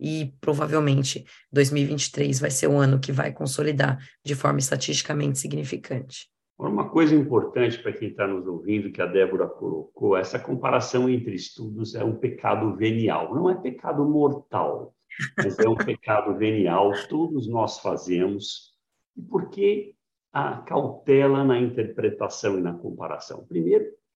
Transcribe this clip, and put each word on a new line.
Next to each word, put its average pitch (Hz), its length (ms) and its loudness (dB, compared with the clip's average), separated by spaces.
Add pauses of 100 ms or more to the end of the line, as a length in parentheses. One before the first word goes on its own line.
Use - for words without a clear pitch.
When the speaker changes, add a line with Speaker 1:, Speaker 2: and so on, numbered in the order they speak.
Speaker 1:
e 151 400 -4
provavelmente 147 840 0 (280)
dois 139 180 6
mil 143 140 2
e - 20 0
vinte 147 200 -2
e - 60 -10
três 143 280 0
vai 147 100 0
ser 139 160 0
o 143 100 6
ano 139 220 6
que 135 140 -2
vai 139 200 0
consolidar 143 680 0 (260)
de 143 100 -4
forma 143 240 0
estatisticamente 143 800 -2
significante. 143 880 -8 (300)
Speaker 2:
Agora, - 140 -4
uma - 160 -2
coisa 156 260 6
importante 123 680 2
pra 104 100 -4
quem 104 220 -8
tá 104 120 -2
nos 95 200 -4
ouvindo, 95 440 -2
que 95 120 -6
a 90 40 0
Débora 92 400 2
colocou, 92 720 -2
essa 95 220 -2
comparação 127 720 0
entre 120 260 -2
estudos 107 600 -10
é 110 80 -6
um 110 140 -2
pecado 104 580 -2
venial. 104 600 0
Não 180 160 2
é 180 40 0
pecado 160 520 -4
mortal, 131 880 0 (420)
mas 95 220 -2
é 110 100 4
um 113 80 2
<laughs> - 0 -
pecado 107 580 0
venial, 101 580 2 (180)
todos 151 360 -2
nós 113 320 -2
fazemos. 95 960 -4 (400)
E - 60 -14
por - 300 -4
que 202 440 0 (380)
a 139 240 -2
cautela 139 880 2
na 127 140 4
interpretação 107 1000 -2
e 90 40 0
na 87 100 -2
comparação? - 720 -10
Primeiro, 175 480 2 (240)